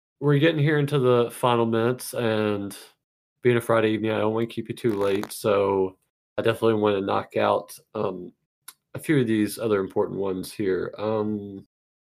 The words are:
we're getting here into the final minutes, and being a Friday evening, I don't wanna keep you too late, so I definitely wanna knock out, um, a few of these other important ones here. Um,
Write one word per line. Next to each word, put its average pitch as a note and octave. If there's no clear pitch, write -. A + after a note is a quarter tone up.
we're C#3+
getting D#3+
here D3+
into C#3+
the B2
final A#2+
minutes, A#2
and G#2+
being A#2+
a -
Friday A2+
evening, A2
I G#2+
don't G#2+
wanna A2+
keep A2+
you A2+
too A2+
late, G2
so G2
I G#2
definitely A2+
wanna G2+
knock G2+
out, G#2
um, F#2+
a -
few D3+
of A#2
these G#2+
other G#2+
important F#2+
ones F#2
here. F2+
Um, G#2